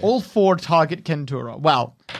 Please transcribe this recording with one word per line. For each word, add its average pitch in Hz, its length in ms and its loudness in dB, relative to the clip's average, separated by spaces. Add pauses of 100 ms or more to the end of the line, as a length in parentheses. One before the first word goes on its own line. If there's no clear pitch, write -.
All 220 200 0
four 190 340 2
target 170 480 0
Kentura. 131 560 -6
Well, 139 380 0 (220)